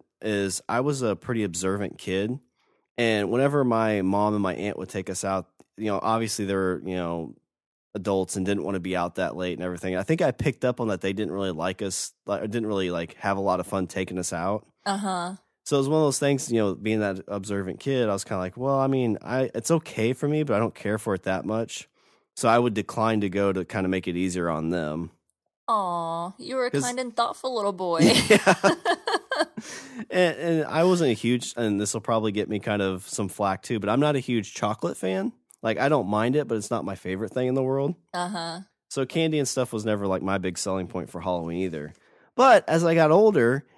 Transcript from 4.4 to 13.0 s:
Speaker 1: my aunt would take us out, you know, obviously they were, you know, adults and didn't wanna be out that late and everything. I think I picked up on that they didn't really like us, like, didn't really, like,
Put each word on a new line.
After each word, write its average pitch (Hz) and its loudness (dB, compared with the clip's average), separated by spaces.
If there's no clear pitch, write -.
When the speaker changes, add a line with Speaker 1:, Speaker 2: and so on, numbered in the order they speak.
Speaker 1:
my 92 0
aunt 90 -6
would 95 -10
take 95 -6
us 92 -6
out, 95 -2
you 110 -4
know, 101 0
obviously 110 0
they 98 -2
were, 92 0
you 92 -4
know, 85 -4
adults 95 -2
and 95 -2
didn't 98 0
wanna 95 -2
be 90 -4
out 87 -2
that 76 -2
late 90 -4
and 78 -8
everything. 90 -4
I 95 -2
think 165 0
I 147 2
picked - -2
up 127 -2
on 113 -2
that 95 -2
they 98 -2
didn't 95 -4
really 95 -2
like 87 -4
us, - -6
like, 101 -2
didn't 110 -4
really, 98 0
like, 85 -4